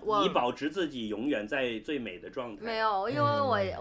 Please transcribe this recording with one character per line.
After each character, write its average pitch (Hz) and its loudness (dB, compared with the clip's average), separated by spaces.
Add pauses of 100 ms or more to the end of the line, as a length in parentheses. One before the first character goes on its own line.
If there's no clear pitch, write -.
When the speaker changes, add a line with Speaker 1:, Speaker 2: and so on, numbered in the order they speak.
Speaker 1:
我 208 4
Speaker 2:
以 185 4
保 123 2
持 139 -2
自 170 -2
己 123 -4
永 104 -2
远 110 0
在 123 0
最 143 -4
美 101 -6
的 85 -12
状 120 -8
态。 98 -12
Speaker 1:
没 226 -2
有， 214 2
因 269 -2
为 294 2
我， 285 4
Speaker 3:
嗯。 196 0